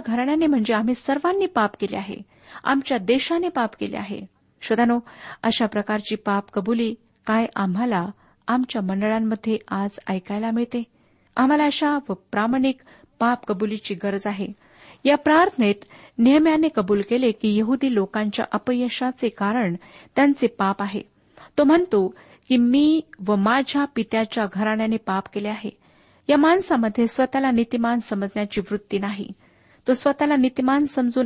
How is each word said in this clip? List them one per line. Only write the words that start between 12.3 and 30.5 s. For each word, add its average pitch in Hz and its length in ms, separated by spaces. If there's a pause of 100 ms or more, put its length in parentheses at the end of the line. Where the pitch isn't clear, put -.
पाप 240 260
कबुलीची 208 480
गरज 196 320
आहे. 202 220 (580)
या 285 120
प्रार्थनेत 285 580 (420)
नेहम्याने 311 580
कबूल 202 340
केले 247 220
की 214 260
यहुदी 254 360
लोकांच्या 214 580
अपयशाचे 247 800
कारण 202 460 (400)
त्यांचे 277 320
पाप 196 340
आहे. 202 200 (560)
तो 294 60
म्हणतो 277 520 (340)
की 254 80
"मी 294 440 (260)
व 208 80
माझ्या 262 500 (100)
पित्याच्या 220 580
घराण्याने 220 440
पाप 190 260 (100)
केले 208 160
आहे." 214 200 (600)
या 294 80
माणसामध्ये 285 680
स्वतःला 269 440
नीतिमान 233 480
समजण्याची 202 600
वृत्ती 202 380
नाही. 196 320 (560)
तो 254 60
स्वतःला 285 420
नीतिमान 262 500